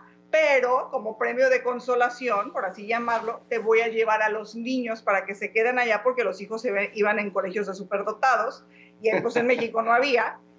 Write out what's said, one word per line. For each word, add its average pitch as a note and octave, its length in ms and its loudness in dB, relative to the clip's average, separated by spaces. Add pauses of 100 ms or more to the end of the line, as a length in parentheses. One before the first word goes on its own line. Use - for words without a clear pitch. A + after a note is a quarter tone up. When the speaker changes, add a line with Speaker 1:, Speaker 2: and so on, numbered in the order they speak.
(280)
Speaker 1:
pero C#4 640 4
como A3 260 -6
premio A#3+ 340 2
de B3 120 2
consolación, A#3+ 880 0
por A#3+ 140 -4
así G3+ 220 -10
llamarlo, A#3 600 -2
te A#3 100 -2
voy A3+ 220 4
a A#3 60 0
llevar A3 360 0
a G#3+ 60 2
los G#3+ 280 -6
niños A#3 460 -4
para F#3+ 220 0
que G3 120 -8
se G3+ 160 -8
queden A#3+ 260 2
allá", A3+ 240 0
porque B3 220 0
los F#3 160 -4
hijos G#3 220 -8
se A#3 100 -2
ve-, G3+ 220 -2
iban G#3 260 2
en G3+ 100 -4
colegios F#3+ 380 -4
de F#3+ 60 -6
superdotados, G#3+ 920 -2 (360)
y A3 100 2
en, F#3 120 0
pues, A#3+ 140 0
en A#3+ 100 2
Speaker 2:
<laughs> C4 60 4
Speaker 1:
México A3+ 300 -2
no A3+ 100 2
había. B3 480 2 (180)